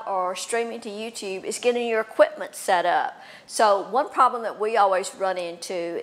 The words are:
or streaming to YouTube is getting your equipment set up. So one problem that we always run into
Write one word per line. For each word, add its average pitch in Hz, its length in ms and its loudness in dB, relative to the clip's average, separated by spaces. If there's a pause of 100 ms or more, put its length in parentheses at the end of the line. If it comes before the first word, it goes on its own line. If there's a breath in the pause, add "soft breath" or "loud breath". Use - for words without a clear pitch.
or 185 280 -2
streaming 233 460 -4
to 233 80 -12
YouTube 208 560 -8
is - 140 -6
getting 240 280 2
your 226 140 0
equipment - 540 2
set 175 320 0
up. 156 260 0 (340 loud breath)
So - 440 4
one 262 180 0
problem 240 360 2
that 175 140 -8
we 214 200 0
always 190 360 2
run 190 220 -2
into 170 680 -6